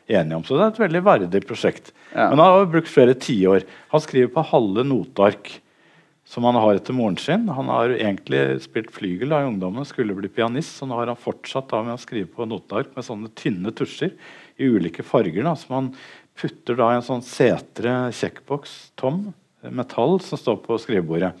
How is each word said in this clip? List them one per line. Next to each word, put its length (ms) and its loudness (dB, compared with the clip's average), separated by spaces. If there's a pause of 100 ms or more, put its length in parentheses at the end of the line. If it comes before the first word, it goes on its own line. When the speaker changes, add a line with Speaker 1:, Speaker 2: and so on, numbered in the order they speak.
Speaker 1:
enige 320 0
om. 80 -6
Så 120 -2
det 80 4
er 80 0
et 100 -2
veldig 220 0
verdig 400 4
prosjekt. 480 -4 (200)
Speaker 2:
Ja. 160 2
Speaker 1:
Men 120 4
han 100 8
har 100 8
jo 140 2
brukt 180 0
flere 240 8
tiår. 480 2 (280)
Han 100 2
skriver 300 2
på 180 0
halve 340 2
notark 640 0 (800)
som 160 -6
han 140 4
har 180 6
etter 160 -6
moren 240 0
sin. 320 -2
Han 240 -6
har 220 2
egentlig 480 -2 (180)
spilt 320 -8
flygel 400 -4
da 80 0
i 80 -2
ungdommen, 380 -6
skulle 260 -4
bli 160 -8
pianist, 480 -4
så 80 -10
nå 140 -8
har 100 -4
han 80 -6
fortsatt 560 -8
da 80 -2
med 140 -6
å 60 -14
skrive 340 -8
på 100 -6
notark 480 -6
med 140 -10
sånne 260 -12
tynne 400 -4
tusjer 400 -6 (440)
i 120 0
ulike 360 0
farger 400 0
da, 120 0
som 160 -12
han 160 -2 (480)
putter 400 -6
da 160 4
i 60 2
en 60 -10
sånn 200 -6
setre 720 0 (160)
sjekkboks, 800 -8
tom, 360 -4 (320)
metall, 580 0
som 160 -10
står 240 -2
på 200 -2
skrivebordet. 600 -2